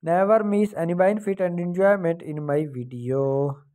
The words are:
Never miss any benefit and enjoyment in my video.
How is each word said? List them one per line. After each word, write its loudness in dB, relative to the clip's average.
Never 4
miss 0
any -2
benefit 0
and -2
enjoyment 0
in -8
my 0
video. -2